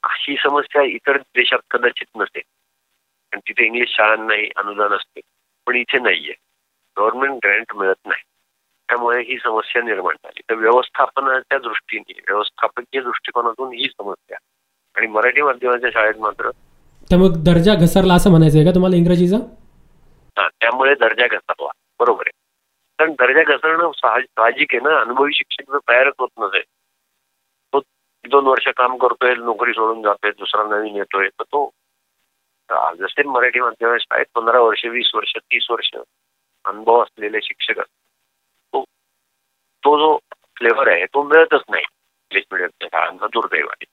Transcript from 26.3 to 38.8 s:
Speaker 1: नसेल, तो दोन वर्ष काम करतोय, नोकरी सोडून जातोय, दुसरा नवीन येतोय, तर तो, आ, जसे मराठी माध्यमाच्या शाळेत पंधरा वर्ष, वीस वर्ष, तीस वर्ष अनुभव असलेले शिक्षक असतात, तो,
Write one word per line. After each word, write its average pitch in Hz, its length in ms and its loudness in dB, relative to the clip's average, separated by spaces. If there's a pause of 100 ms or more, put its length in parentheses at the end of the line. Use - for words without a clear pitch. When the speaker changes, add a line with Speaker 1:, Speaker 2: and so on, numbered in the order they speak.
Speaker 1:
नसेल, 98 220 -2 (1120)
तो 139 60 2 (500)
दोन 139 160 4
वर्ष 131 220 2
काम 127 300 0
करतोय, 123 380 0
नोकरी 117 360 -4
सोडून 113 320 -2
जातोय, 104 280 -2
दुसरा 101 320 -4
नवीन 107 320 -4
येतोय, 98 340 -2
तर - 140 -12
तो, 143 260 -4 (1000)
आ, 82 240 -2
जसे 95 300 -4
मराठी 127 360 0
माध्यमाच्या 117 460 -2
शाळेत 120 280 -2
पंधरा 117 260 2
वर्ष, 113 260 2
वीस 117 300 -4
वर्ष, 107 220 -4
तीस 120 340 -6
वर्ष 113 180 -4 (760)
अनुभव 110 380 2
असलेले 107 400 -6
शिक्षक - 360 -6
असतात, - 280 -12 (680)
तो, 135 100 -4 (1000)